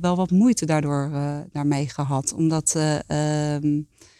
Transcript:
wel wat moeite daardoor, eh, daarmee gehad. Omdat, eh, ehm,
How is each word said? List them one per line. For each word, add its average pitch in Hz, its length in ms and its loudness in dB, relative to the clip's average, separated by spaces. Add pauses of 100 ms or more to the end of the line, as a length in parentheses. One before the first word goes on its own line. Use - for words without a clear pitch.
wel 180 140 2
wat 180 160 0
moeite 208 340 4
daardoor, 147 480 0
eh, 143 240 -4 (140)
daarmee 143 380 0
gehad. 139 440 -4
Omdat, 160 420 0
eh, 156 240 2 (560)
ehm, 147 260 0 (380)